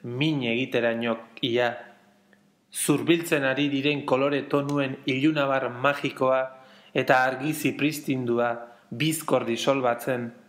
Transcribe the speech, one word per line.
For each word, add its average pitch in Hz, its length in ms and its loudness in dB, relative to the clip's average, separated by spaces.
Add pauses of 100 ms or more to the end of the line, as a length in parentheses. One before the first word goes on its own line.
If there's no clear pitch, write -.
min 135 400 -2
egiterainok 117 960 -2
ia. 120 280 0 (1040)
Zurbiltzen 151 760 0
ari 139 220 0
diren 143 360 0
kolore 139 360 2 (100)
tonuen 139 540 0
ilunabar 135 640 2
magikoa 131 720 0 (520)
eta 131 300 4
argi 131 300 -2
zipristindua 127 960 0 (420)
bizkor 135 540 0
disolbatzen 120 840 0 (220)